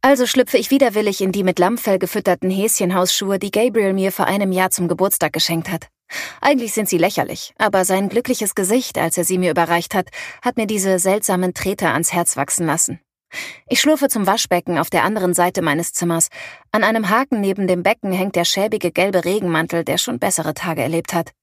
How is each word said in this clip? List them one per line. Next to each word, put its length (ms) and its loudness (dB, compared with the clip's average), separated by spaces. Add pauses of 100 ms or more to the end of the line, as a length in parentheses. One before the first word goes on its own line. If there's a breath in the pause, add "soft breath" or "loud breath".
Also 240 6
schlüpfe 320 2
ich 140 0
widerwillig 500 2
in 100 0
die 120 -2
mit 160 0
Lammfell 400 2
gefütterten 500 0
Häschenhausschuhe, 880 0
die 120 -4
Gabriel 420 2
mir 180 0
vor 140 0
einem 260 0
Jahr 200 2
zum 180 0
Geburtstag 420 0
geschenkt 380 -2
hat. 180 -6 (540 loud breath)
Eigentlich 320 2
sind 160 -2
sie 80 2
lächerlich, 600 -2
aber 280 2
sein 240 0
glückliches 460 -2
Gesicht, 420 0
als 200 -2
er 60 0
sie 140 0
mir 140 2
überreicht 440 0
hat, 140 -2 (320 loud breath)
hat 160 -2
mir 100 -2
diese 320 0
seltsamen 540 0
Treter 400 -2
ans 180 -2
Herz 240 0
wachsen 300 -2
lassen. 340 -2 (680 loud breath)
Ich 140 0
schlurfe 280 4
zum 180 0
Waschbecken 500 0
auf 120 -2
der 140 2
anderen 300 0
Seite 280 2
meines 320 -2
Zimmers. 360 -2 (420 loud breath)
An 120 0
einem 260 0
Haken 320 0
neben 260 0
dem 160 0
Becken 280 0
hängt 240 -2
der 100 2
schäbige 460 -2
gelbe 340 0
Regenmantel, 580 0
der 140 -2
schon 220 -4
bessere 340 -2
Tage 280 -4
erlebt 320 -2
hat. 180 -2 (120)